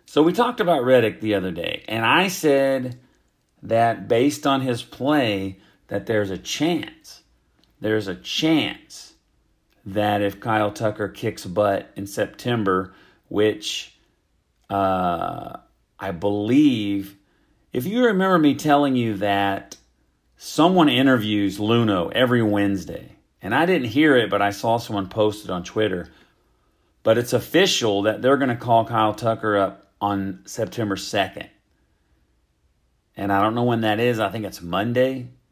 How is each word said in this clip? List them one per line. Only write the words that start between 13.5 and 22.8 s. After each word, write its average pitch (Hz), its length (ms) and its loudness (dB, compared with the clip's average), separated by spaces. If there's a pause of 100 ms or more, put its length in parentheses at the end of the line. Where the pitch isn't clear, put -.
uh, 92 880 -2 (420)
I 95 140 -8
believe, 104 1040 0 (560)
if 127 140 -4
you 233 200 0
remember 190 320 2
me 147 160 4
telling 143 400 2
you 113 220 0
that 98 600 -2 (600)
someone 165 520 2
interviews 107 680 2
Luno 107 540 0
every 123 300 2
Wednesday, 98 760 -2 (260)